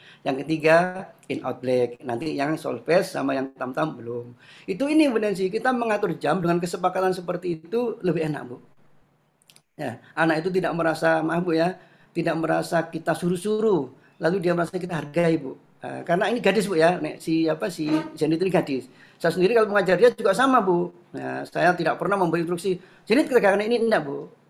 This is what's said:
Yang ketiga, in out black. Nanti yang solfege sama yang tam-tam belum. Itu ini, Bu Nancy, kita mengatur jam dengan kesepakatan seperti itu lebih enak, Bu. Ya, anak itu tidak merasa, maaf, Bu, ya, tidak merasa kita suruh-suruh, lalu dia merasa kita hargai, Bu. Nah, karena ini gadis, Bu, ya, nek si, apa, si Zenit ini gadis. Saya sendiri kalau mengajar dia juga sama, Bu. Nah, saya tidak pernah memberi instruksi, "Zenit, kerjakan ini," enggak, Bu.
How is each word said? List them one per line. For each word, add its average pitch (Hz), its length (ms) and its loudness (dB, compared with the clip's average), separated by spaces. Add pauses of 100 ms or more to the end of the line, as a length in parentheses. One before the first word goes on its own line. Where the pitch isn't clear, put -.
(220)
Yang 139 240 -4
ketiga, 165 640 2 (160)
in 135 160 -6
out 127 160 -6
black. 127 400 0
Nanti 123 320 -6
yang 143 240 -2
solfege 147 500 0
sama 139 300 -4
yang 135 180 -4
tam-tam 131 460 -6
belum. 120 400 -12 (320)
Itu 196 160 -2
ini, 302 240 4
Bu 220 80 0
Nancy, 196 320 0
kita 226 240 0
mengatur 214 400 -2
jam 151 240 -2
dengan 170 240 0
kesepakatan 180 480 -2
seperti 175 480 -4
itu 220 420 -4
lebih 165 240 0
enak, 147 200 -4
Bu. 123 180 -14 (1120)
Ya, 123 240 -8 (160)
anak 160 320 0
itu 190 60 -2
tidak 170 240 0
merasa, 160 440 0
maaf, 165 220 -2
Bu, 170 160 0
ya, 175 220 0 (320)
tidak 165 260 -2
merasa 160 480 0
kita 160 300 -4
suruh-suruh, 185 720 0 (340)
lalu 170 160 2
dia 175 160 0
merasa 170 240 -2
kita 175 160 -6
hargai, 156 460 0
Bu. 135 160 -10 (260)
Nah, 131 240 -10
karena 190 240 2
ini 240 80 0
gadis, 196 320 2
Bu, 170 80 0
ya, 170 240 4
nek 151 160 -8
si, 160 320 0
apa, 156 160 -2
si 160 220 -6 (260)
Zenit 160 240 0
ini 185 140 0
gadis. 143 340 0 (320)
Saya 170 160 0
sendiri 185 240 2
kalau 214 80 6
mengajar 190 320 2
dia 233 160 8
juga 208 160 2
sama, 254 320 4
Bu. 175 300 0 (180)
Nah, 131 320 -8
saya 156 320 2
tidak 156 240 -2
pernah 180 160 -2
memberi 175 320 0
instruksi, 180 320 -2 (240)
"Zenit, 277 240 2
kerjakan 208 380 4
ini," 226 180 0
enggak, 208 240 2
Bu. 143 220 -8 (220)